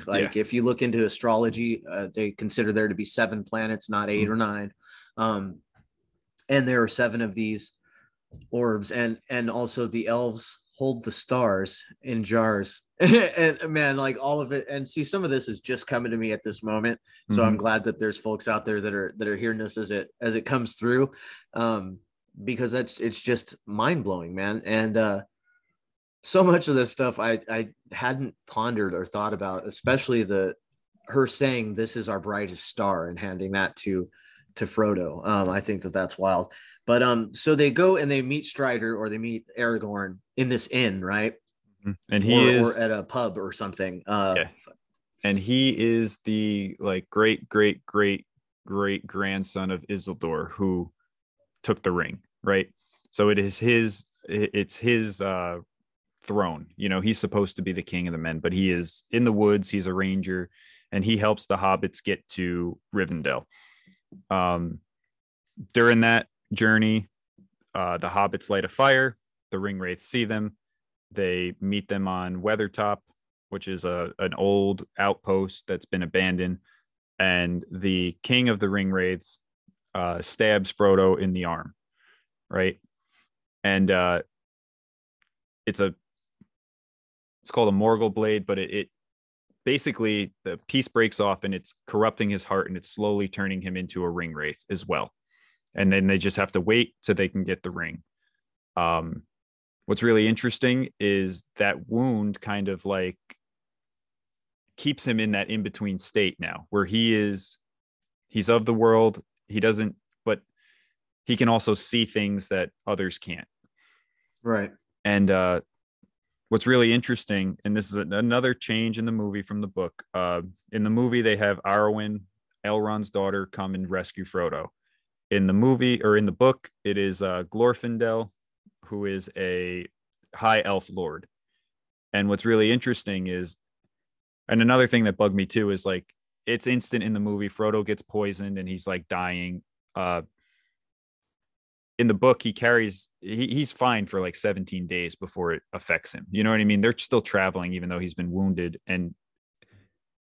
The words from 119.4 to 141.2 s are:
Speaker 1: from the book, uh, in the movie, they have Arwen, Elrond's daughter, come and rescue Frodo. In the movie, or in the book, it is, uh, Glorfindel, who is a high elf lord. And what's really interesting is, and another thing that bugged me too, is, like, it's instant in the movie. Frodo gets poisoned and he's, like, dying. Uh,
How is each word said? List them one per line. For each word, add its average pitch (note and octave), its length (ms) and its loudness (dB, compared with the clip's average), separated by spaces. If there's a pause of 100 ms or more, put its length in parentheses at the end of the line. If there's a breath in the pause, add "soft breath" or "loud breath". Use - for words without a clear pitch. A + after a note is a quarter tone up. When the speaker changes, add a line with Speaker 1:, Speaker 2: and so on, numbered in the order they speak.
Speaker 1:
from G#2 180 -8
the G#2 60 -4
book, F#2 360 -6 (100)
uh, F2 280 0 (300)
in G#2+ 120 0
the G#2+ 60 2
movie, A#2+ 320 2
they G#2+ 160 4
have G2+ 280 0
Arwen, G#2+ 560 0 (440)
Elrond's G#2+ 440 -2
daughter, G2 360 -2
come F#2+ 300 -6
and F#2 140 -6
rescue F#2 360 -6
Frodo. E2 420 -4 (640)
In G2 180 4
the F#2 60 4
movie, B2 500 4
or G#2+ 140 6
in G#2+ 80 4
the G2 60 2
book, B2+ 380 2 (140)
it G2+ 140 0
is, G2 240 -2
uh, F2+ 220 -2
Glorfindel, A2+ 880 0 (540)
who G2+ 200 -6
is F#2+ 320 -6
a F2+ 480 -4 (500)
high A2 300 4
elf G2 240 -2
lord. E2+ 360 -6 (880)
And G2+ 140 2
what's G2+ 180 0
really A2 260 6
interesting G#2+ 560 -2
is, F2+ 280 -6 (920)
and A#2 120 4
another B2 260 8
thing A#2 180 4
that G2 100 2
bugged G2+ 200 4
me F#2+ 100 2
too, G#2+ 240 0
is, F#2+ 160 -2
like, F#2 180 -2 (420)
it's A#2 220 -2
instant B2 380 0
in A2 80 0
the G#2 80 0
movie. G#2 260 -2
Frodo G#2+ 380 0
gets G#2 160 -4
poisoned G2 560 -4
and F#2 100 -8
he's, F#2 180 -8
like, F#2 220 -4
dying. F2+ 540 -4 (340)
Uh, F2+ 280 -2 (1700)